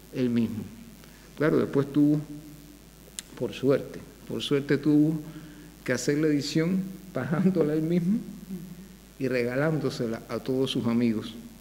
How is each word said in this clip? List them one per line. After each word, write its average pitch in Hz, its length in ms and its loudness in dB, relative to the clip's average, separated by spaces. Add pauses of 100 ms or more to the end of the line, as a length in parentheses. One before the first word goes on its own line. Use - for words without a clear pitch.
(140)
él 127 160 0
mismo. 107 340 0 (720)
Claro, 151 200 4
después 131 360 2
tuvo, 147 260 6 (1160)
por 120 160 -4
suerte, - 460 0 (280)
por 117 140 -4
suerte 143 360 2
tuvo 151 420 4 (640)
que - 80 -2
hacer 143 280 0
la 156 80 4
edición 160 540 2 (320)
pagándola 156 600 2
él 160 80 2
mismo 175 380 2 (1000)
y 135 80 0
regalándosela 123 1040 0
a 117 100 -4
todos 131 320 0
sus 117 160 0
amigos, 117 480 0 (260)